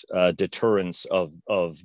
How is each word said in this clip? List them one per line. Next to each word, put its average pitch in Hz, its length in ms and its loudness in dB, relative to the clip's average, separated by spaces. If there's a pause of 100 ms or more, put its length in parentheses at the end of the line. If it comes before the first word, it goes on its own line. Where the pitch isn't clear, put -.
(140)
uh, 90 180 4
deterrence 95 760 0
of, 87 280 -2 (140)
of 87 380 -2